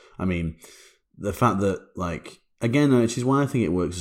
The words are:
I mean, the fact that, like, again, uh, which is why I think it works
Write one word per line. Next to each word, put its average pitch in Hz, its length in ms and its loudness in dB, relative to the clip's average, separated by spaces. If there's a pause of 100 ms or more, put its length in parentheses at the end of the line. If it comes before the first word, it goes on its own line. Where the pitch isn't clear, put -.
(180)
I 92 60 -4
mean, 85 320 -2 (640)
the 98 140 -6
fact 98 280 0
that, 98 200 0 (160)
like, 85 440 -8 (200)
again, 135 320 2
uh, 123 80 6
which 117 180 0
is 120 60 -2
why 139 180 2
I 135 40 0
think 123 180 0
it 80 80 0
works 90 280 -2